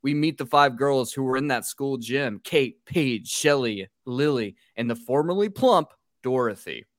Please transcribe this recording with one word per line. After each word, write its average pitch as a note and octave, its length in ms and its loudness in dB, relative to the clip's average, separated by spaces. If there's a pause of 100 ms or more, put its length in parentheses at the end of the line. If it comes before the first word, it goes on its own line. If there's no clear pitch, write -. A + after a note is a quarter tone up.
We C#3+ 120 0
meet D3+ 240 0
the D3 80 -6
five C#3+ 320 4
girls C3+ 340 0
who C3+ 120 -6
were C3 120 0
in C#3 140 -2
that A#2+ 160 -2
school C#3 320 -6
gym, A#2+ 440 -4
Kate, C3+ 440 -2
Paige, B2+ 420 -2
Shelley, A#2+ 640 0 (160)
Lily, B2 500 -2 (220)
and A#2 120 -2
the A#2 60 -2
formerly E3 540 0
plump G3 400 4 (340)
Dorothy. A2+ 640 -4 (140)